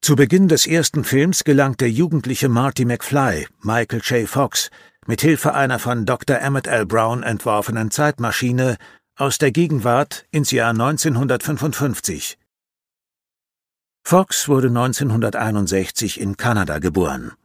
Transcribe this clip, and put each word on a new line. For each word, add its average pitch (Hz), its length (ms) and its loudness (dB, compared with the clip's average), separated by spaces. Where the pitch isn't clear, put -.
Zu 147 160 2
Beginn 170 320 4
des 160 180 2
ersten 156 380 0
Films 147 400 0
gelangt 139 380 2
der 120 80 2
jugendliche 135 580 0
Marty 123 380 0
McFly, 120 600 -2
Michael 113 420 -2
J. 120 240 -2
Fox, - 440 -2
mit 117 140 -2
Hilfe 156 320 2
einer 131 260 0
von 120 280 -2
Doktor 127 320 0
Emmett 139 280 -2
L. 113 200 0
Brown 113 360 0
entworfenen 110 680 -2
Zeitmaschine 123 880 0
aus 135 200 -2
der 139 160 2
Gegenwart 143 760 0
ins 151 200 0
Jahr 117 220 2
neunzehnhundertfünfundfünfzig. 131 1700 -2
Fox - 460 2
wurde 131 220 4
neunzehnhunderteinundsechzig 110 1500 -2
in 98 200 -4
Kanada 101 400 0
geboren. 73 540 -2